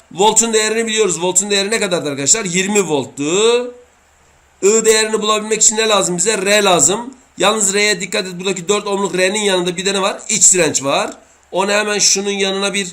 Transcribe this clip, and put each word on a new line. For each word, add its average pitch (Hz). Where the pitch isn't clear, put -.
voltun 220
değerini 220
biliyoruz. 208
Voltun 185
değeri 196
ne 226
kadardı 170
arkadaşlar? 139
Yirmi 185
volttu. 190
I 214
değerini 220
bulabilmek 214
için 214
ne 220
lazım 180
bize? 214
R 202
lazım. 196
Yalnız 202
R'ye 208
dikkat 202
et. 185
Buradaki 185
dört 208
ohmluk 196
R'nin 196
yanında 185
bir 175
de 196
ne 196
var? 202
İç 202
direnç 156
var. 170
Onu 196
hemen 208
şunun 196
yanına 196
bir 185